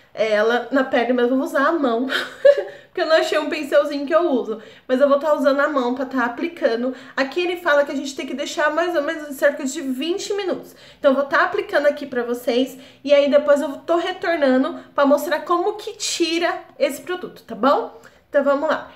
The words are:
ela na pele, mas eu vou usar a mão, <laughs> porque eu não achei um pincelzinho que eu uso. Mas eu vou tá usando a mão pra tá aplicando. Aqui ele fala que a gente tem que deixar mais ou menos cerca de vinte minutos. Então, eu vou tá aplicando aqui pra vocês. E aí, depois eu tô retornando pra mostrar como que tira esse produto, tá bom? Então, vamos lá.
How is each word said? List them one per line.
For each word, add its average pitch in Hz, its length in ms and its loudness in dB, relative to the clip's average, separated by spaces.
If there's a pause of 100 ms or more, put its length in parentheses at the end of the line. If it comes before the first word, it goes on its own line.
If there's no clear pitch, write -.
(140)
ela 220 580 2
na 269 120 2
pele, 247 300 0
mas 240 160 2
eu 262 80 2
vou 277 80 0
usar 285 220 0
a 330 40 2
mão, 262 360 0 (440)
<laughs> - 360 -2
porque - 140 -6
eu 320 60 0
não 320 80 4
achei 330 240 2
um 277 100 -2
pincelzinho 294 560 0
que 302 80 -2
eu 330 160 4
uso. 214 320 -2 (260)
Mas 262 140 2
eu 277 80 4
vou 277 100 4
tá 294 140 0
usando 277 280 2
a 294 60 2
mão 254 280 -2
pra 269 100 -6
tá 262 200 -2
aplicando. 254 680 -4 (220)
Aqui 269 240 -4
ele 349 180 -2
fala 285 260 2
que 294 80 -4
a 285 40 -6
gente 277 200 -8
tem 311 120 -8
que - 60 -8
deixar 302 360 -2
mais 339 260 -2
ou 294 60 2
menos 302 360 -6
cerca 285 260 0
de 285 180 -6
vinte 311 520 -4
minutos. 370 420 -6 (240)
Então, 285 120 4
eu 254 40 4
vou 277 100 0
tá 330 200 2
aplicando 359 420 0
aqui 285 180 -2
pra 240 180 -4
vocês. 247 540 -2 (280)
E 277 80 4
aí, 285 180 4
depois 285 300 4
eu 294 160 -6
tô - 180 -2
retornando 339 840 0 (140)
pra 285 120 4
mostrar 294 340 2
como 359 380 0
que - 160 -12
tira 339 680 -2 (160)
esse 262 240 0
produto, - 420 -10
tá - 120 -14
bom? 269 440 0 (300)
Então, 285 140 2
vamos 285 260 0
lá. - 260 -4